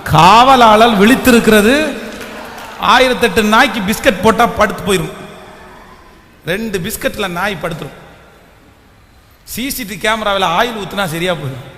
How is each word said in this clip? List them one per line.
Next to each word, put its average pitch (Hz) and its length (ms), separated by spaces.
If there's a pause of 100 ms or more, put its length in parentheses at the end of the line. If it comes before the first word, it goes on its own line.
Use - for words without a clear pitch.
காவலாளர் 220 960
விழித்திருக்கிறது." 220 760 (1040)
ஆயிரத்தெட்டு 233 640
நாய்க்கு 220 360
பிஸ்கட் 202 420
போட்டா 220 260
படுத்து 214 360
போயிரும், 180 300 (1300)
ரெண்டு 196 340
பிஸ்கட்ல 208 480
நாய் 180 340
படுத்துரும். 160 380 (1400)
சி - 280
சி 254 120
டி 202 120
வி - 20
கேமராவில் 208 520
ஆயில் 220 300
ஊத்துனா 196 260
சரியா 170 280
போயிடும். 135 340 (100)